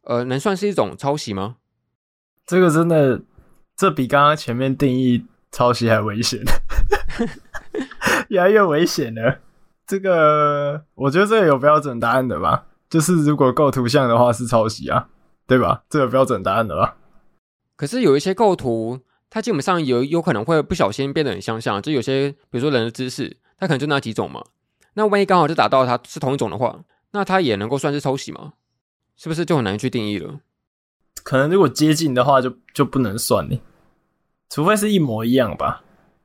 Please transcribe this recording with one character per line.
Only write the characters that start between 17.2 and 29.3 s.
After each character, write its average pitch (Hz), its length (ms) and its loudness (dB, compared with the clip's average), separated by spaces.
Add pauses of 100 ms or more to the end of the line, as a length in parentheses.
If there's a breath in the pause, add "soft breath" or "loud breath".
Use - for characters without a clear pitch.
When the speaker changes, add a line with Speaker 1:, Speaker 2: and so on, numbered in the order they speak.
Speaker 1:
可 147 100 -8
是 240 140 -6
有 147 160 4
一 147 40 0
些 185 120 -2
构 190 240 2
图， 117 440 -6 (280)
它 220 140 -8
基 240 80 -4
本 160 100 -2
上 170 240 -2
有， 123 200 0
有 160 180 -2
可 165 100 0
能 107 120 -4
会 156 180 0
不 185 120 -6
小 113 180 0
心 139 200 -6
变 156 140 -2
得 113 60 -4
很 92 80 -8
相 113 200 -6
像， 104 220 -4
就 151 80 -6
有 139 100 -2
些， 135 300 -2 (200)
比 123 80 -6
如 - 20 -4
说 147 100 -2
人 120 140 0
的 117 60 -6
姿 127 200 -8
势， - 260 -10 (220)
它 - 80 -6
可 156 60 0
能 135 60 0
就 143 80 -6
那 147 120 0
几 117 160 -8
种 90 160 -4
嘛。 58 140 -14 (500)
那 214 120 -2
万 202 140 2
一 196 60 2
刚 185 140 4
好 202 80 2
就 165 60 -4
打 139 140 2
到 131 160 4
它 123 220 0
是 - 140 -16
同 135 140 -2
一 - 20 -2
种 120 120 -2
的 98 80 -8
话， 123 280 -4 (260)
那 202 140 -4
它 190 160 0
也 123 160 0
能 101 120 -6
够 135 80 -2
算 143 160 -4
是 143 80 -4
抄 139 160 -2
袭 - 140 -12
吗？ - 220 -16 (640)
是 - 120 -16
不 160 60 -4